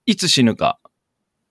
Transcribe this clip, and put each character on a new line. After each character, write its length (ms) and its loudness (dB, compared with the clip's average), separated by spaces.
い 100 0
つ 140 -6
死 140 2
ぬ 120 2
か、 240 -4